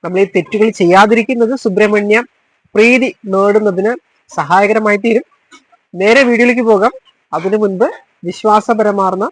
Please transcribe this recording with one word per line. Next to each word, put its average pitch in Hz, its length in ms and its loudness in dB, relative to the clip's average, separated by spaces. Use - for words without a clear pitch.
നമ്മൾ 180 180 -4
ഈ - 20 4
തെറ്റുകൾ 202 340 0
ചെയ്യാതിരിക്കുന്നത് 220 800 2
സുബ്രഹ്മണ്യ 208 560 0
പ്രീതി 233 340 2
നേടുന്നതിന് 202 580 0
സഹായകരമായി 208 680 0
തീരും. 233 200 0
നേരെ 233 280 4
വീഡിയോയിലേക്ക് 240 440 0
പോകാം. 208 200 2
അതിനു 190 300 -4
മുൻപ് 196 260 -2
വിശ്വാസപരമാർന്ന 208 1040 -2